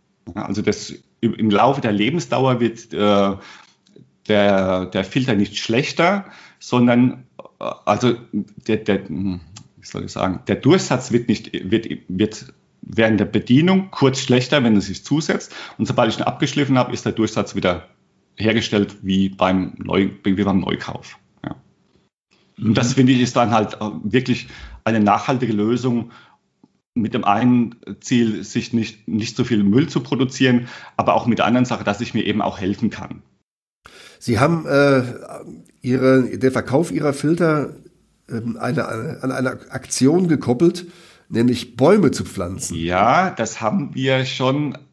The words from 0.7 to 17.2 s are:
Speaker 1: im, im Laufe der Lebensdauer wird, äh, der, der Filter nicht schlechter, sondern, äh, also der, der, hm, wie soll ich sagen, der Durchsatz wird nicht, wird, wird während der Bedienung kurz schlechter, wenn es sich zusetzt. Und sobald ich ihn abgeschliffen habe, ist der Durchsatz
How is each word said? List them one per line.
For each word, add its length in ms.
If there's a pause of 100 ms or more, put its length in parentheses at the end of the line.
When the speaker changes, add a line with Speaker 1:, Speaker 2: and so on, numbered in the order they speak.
Speaker 1:
im, 140
im 160
Laufe 320
der 100
Lebensdauer 680
wird, 340
äh, 420 (920)
der, 580
der 180
Filter 320
nicht 200
schlechter, 680 (340)
sondern, 680 (340)
äh, 100 (140)
also 320 (160)
der, 460
der, 280
hm, 340 (380)
wie 80
soll 180
ich 60
sagen, 380
der 80
Durchsatz 560
wird 160
nicht, 240 (180)
wird, 160 (220)
wird 440 (300)
während 380
der 60
Bedienung 640
kurz 260
schlechter, 460
wenn 120
es 100
sich 180
zusetzt. 500 (240)
Und 80
sobald 240
ich 80
ihn 60
abgeschliffen 520
habe, 160
ist 140
der 60
Durchsatz 420